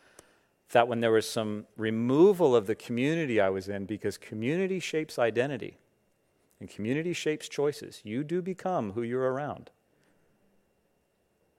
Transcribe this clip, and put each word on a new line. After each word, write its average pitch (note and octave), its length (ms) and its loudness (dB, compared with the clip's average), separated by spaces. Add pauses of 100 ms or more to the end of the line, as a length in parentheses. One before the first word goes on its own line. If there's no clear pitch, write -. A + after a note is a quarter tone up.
(720)
that A#2+ 160 6
when A#2 120 -2
there A2+ 100 4
was A2 160 6
some G#2+ 400 -4 (120)
removal C3 760 6
of G#2 120 6
the G#2+ 80 0
community B2+ 680 0
I F#2+ 80 6
was F#2+ 180 -2
in, G2 200 -6
because G#2 320 -6
community E3+ 600 -4
shapes D#3 400 -6
identity A#2+ 600 0 (800)
and G2+ 80 -14
community D3 460 -4
shapes - 340 -4
choices, - 560 -4
you A2 180 -4
do E3+ 200 -4
become F3 500 -4
who A#2+ 100 -4
you're B2+ 300 -2
around. C3 380 -8 (1900)